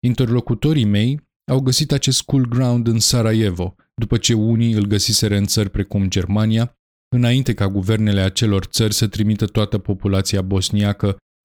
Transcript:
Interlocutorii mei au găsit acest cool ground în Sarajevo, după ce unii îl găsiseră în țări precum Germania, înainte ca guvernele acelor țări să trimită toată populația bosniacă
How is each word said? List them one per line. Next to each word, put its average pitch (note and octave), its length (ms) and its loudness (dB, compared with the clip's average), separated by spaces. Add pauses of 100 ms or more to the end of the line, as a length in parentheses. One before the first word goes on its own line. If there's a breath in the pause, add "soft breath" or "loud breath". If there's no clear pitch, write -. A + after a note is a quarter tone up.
Interlocutorii B2 760 0
mei G#2+ 480 0 (180)
au C3 100 2
găsit C3 320 0
acest C3+ 300 0
cool C3 240 0
ground A#2+ 400 0
în A2+ 120 2
Sarajevo, A2 760 0 (200)
după A#2 220 -2
ce A#2 180 0
unii A2+ 380 2
îl G#2+ 140 2
găsiseră G2+ 500 0
în G2+ 80 2
țări G#2 260 -2
precum G2 380 -2
Germania, G#2+ 720 0 (360)
înainte A#2+ 400 2
ca G2 140 0
guvernele G2+ 520 0
acelor G2 440 0
țări G#2+ 300 -2
să - 120 0
trimită G#2 400 -2
toată G#2+ 320 -2
populația G2 640 -2
bosniacă G2 760 0 (280)